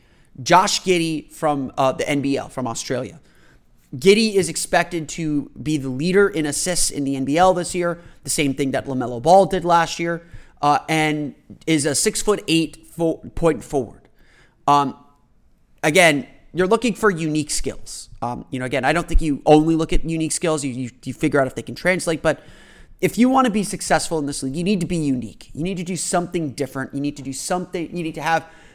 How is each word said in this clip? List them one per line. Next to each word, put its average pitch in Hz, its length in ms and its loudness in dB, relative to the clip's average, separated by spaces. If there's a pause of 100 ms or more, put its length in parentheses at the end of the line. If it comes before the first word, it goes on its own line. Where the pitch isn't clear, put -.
(420)
Josh 175 400 4
Giddey 165 500 -2
from, 143 460 -2
uh, 135 140 2
the - 180 -4
N 143 120 0
B 139 160 -2
L, 104 120 -8
from 127 160 -8
Australia. 127 540 -6 (760)
Giddey 208 380 4
is 180 160 2
expected 170 600 -2
to 151 400 -4 (120)
be 151 160 -2
the 131 100 -6
leader 180 400 2
in 160 180 -2
assists - 440 0
in 143 160 -4
the 139 100 -2
N 131 80 -4
B 139 140 0
L 185 160 6
this 175 200 -4
year, 170 280 -4 (240)
the - 40 -8
same 143 240 0
thing 135 180 -2
that 120 160 -4
LaMelo 123 340 -4
Ball 185 240 8
did 170 180 -2
last 170 360 2
year, 170 280 -4 (340)
uh, 147 180 2 (100)
and 151 460 -2 (300)
is 156 200 2
a 147 100 0
six-foot-eight - 920 0
fo-, 165 340 -4 (140)
point 156 280 0
forward. - 460 -6 (580)
Um, 143 300 2 (880)
again, 156 440 4 (260)
you're 185 140 0
looking 220 280 2
for 214 140 2
unique 156 420 -2
skills. - 580 -6 (120)
Um, 120 280 -6
you 127 100 -6
know, 127 60 -4
again, 127 180 -2
I 139 80 2
don't 170 160 -2
think - 140 4
you 135 240 -2
only 156 300 8
look 160 180 0
at - 100 4
unique 160 280 -2
skills. 156 340 -2
You, 131 80 -4
you, 123 160 -8 (140)
you 131 100 -8
figure 147 260 0
out 131 80 2
if - 80 -8
they 117 60 -8
can - 140 -12
translate, 175 460 -2
but 151 220 0 (560)
if - 180 0
you 247 120 6
wanna 262 220 4
be 202 120 -2
successful 170 560 -2
in 143 60 -4
this 139 180 -6
league, 135 120 -6
you 175 80 -4
need 190 180 0
to 170 60 -2
be 175 100 -4
unique. 131 560 -4
You 147 100 -8
need 185 140 -4
to 185 60 -8
do 175 120 -6
something 170 560 -4
different. 131 420 -8
You 139 60 -6
need 143 180 -4
to 139 60 -16
do 135 100 -8
something, 180 640 -6
you 175 80 -6
need 160 120 -8
to 160 60 -10
have 160 240 0 (300)